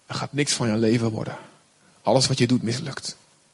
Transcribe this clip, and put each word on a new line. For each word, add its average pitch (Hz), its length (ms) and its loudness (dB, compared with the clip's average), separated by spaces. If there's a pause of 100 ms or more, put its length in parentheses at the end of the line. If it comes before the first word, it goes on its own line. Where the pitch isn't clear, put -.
er - 80 -10
gaat - 180 -8
niks 143 200 0
van 123 160 -2
je 110 80 2
leven 117 340 2
worden. - 280 -6 (640)
Alles 131 240 4
wat 135 120 -2
je 123 80 4
doet 123 160 2
mislukt. 131 540 -8 (380)